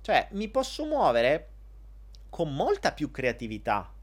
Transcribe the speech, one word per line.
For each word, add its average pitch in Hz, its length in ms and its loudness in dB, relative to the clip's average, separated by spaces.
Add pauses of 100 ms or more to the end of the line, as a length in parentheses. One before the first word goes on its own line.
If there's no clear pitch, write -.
Cioè, - 320 2
mi 208 160 -4
posso 262 360 -4
muovere 156 640 2 (840)
con 156 180 -2
molta 214 380 0
più 151 180 -6
creatività. 110 800 -2 (120)